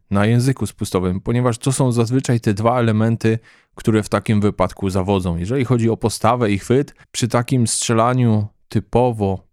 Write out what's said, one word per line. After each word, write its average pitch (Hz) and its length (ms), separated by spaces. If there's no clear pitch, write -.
na 101 160
języku 120 400
spustowym, 92 540
ponieważ 120 380
to 135 140
są 127 200
zazwyczaj 120 480
te 107 140
dwa 117 240
elementy, 113 600
które 110 280
w - 60
takim 104 320
wypadku 95 500
zawodzą. 92 460
Jeżeli 113 280
chodzi 113 260
o 107 60
postawę 113 560
i 98 60
chwyt, 131 360
przy - 160
takim 120 380
strzelaniu 113 800
typowo 110 840